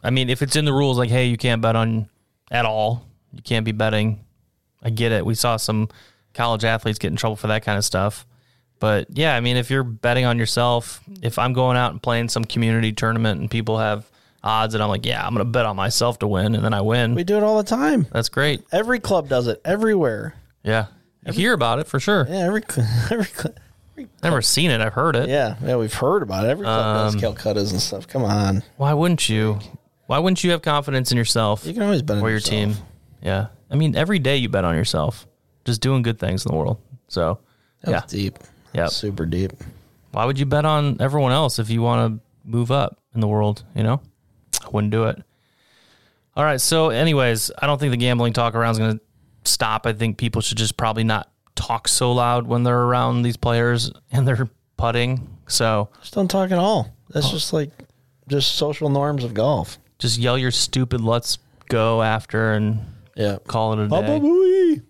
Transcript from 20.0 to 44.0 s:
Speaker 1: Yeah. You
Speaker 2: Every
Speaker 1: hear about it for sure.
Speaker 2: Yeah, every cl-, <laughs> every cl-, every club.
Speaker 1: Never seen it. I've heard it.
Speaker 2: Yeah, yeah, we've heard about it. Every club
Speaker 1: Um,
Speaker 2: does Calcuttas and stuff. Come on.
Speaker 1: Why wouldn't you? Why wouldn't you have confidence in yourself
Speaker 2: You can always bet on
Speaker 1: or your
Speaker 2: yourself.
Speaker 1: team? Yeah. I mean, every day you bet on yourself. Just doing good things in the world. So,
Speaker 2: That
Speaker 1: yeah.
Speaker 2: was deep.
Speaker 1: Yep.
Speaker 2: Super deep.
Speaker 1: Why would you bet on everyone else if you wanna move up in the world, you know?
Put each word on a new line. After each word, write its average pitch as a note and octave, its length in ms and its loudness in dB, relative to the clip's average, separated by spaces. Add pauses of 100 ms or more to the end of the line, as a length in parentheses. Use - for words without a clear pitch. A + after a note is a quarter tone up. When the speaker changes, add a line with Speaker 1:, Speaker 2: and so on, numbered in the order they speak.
Speaker 1:
Yeah. G#2+ 220 0 (380)
You - 60 -12
Speaker 2:
Every A#2 120 -2
Speaker 1:
hear A3+ 120 2
about B2 260 2
it D#3+ 80 -6
for C#3 120 -2
sure. F#3 300 2
Speaker 2:
Yeah, F3+ 160 -2
every G#3 240 0
cl-, A#2 180 0 (120)
<laughs> A2+ 120 -2
every A3+ 140 0
cl-, - 300 -8 (380)
every C#4+ 120 -16
club. - 180 -20
Speaker 1:
Never D#3 200 2
seen E3 260 2
it. A#2 100 2
I've A2 140 0
heard D3 220 0
it. A#2+ 120 0
Speaker 2:
Yeah, B2+ 280 0 (100)
yeah, B2+ 100 0
we've A2 180 0
heard E3+ 280 0
about G2 240 -2
it. A2+ 40 2
Every E3+ 160 -2
club A2 420 2
Speaker 1:
Um, G#2+ 120 0
Speaker 2:
does - 20 -2
Calcuttas G#2 500 -2
and F#2 100 -2
stuff. F#2+ 260 -6
Come C3+ 160 -2
on. G2+ 380 0 (160)
Speaker 1:
Why C#3+ 160 0
wouldn't E3 340 2
you? A2 300 0 (480)
Why C3 140 0
wouldn't F3+ 240 0
you F3+ 80 2
have E3 100 0
confidence C#3+ 500 0
in A#2+ 60 2
yourself A2 480 0
Speaker 2:
You D#3+ 80 -8
can A3+ 80 -2
always G3+ 220 2
bet G#2+ 140 -2
on G#2 60 0
Speaker 1:
or A2 60 2
your A2 80 0
Speaker 2:
yourself. G#2+ 140 -2
Speaker 1:
team? G#2 240 0 (480)
Yeah. F#2+ 240 -2 (240)
I - 40 -2
mean, D3+ 200 2
every F3+ 240 2
day C3+ 180 2
you A#2+ 120 0
bet G2 160 0
on E2+ 100 2
yourself. - 500 -2 (400)
Just A2+ 160 -2
doing C3 220 2
good A#2 160 -2
things - 260 -2
in - 60 -2
the D#2 60 0
world. D#2+ 200 0 (300)
So, E2 320 -2 (420)
Speaker 2:
That - 100 -4
Speaker 1:
yeah. F2 120 0
Speaker 2:
was - 80 -16
deep. G2 260 -4 (360)
Speaker 1:
Yep. E2 180 0
Speaker 2:
Super G2 340 -4
deep. F2+ 260 -2 (600)
Speaker 1:
Why G#2+ 140 -2
would C3+ 120 -2
you C#3 80 0
bet D3 180 0
on D3 380 2
everyone C3+ 320 2
else C#3 260 0
if A2 120 -2
you A#2 100 2
wanna A#2 380 0 (260)
move A#2 260 -2
up - 280 0 (160)
in A2+ 60 -2
the G#2+ 60 2
world, G#2 360 0 (120)
you G#2+ 80 -2
know? A#2+ 160 0 (640)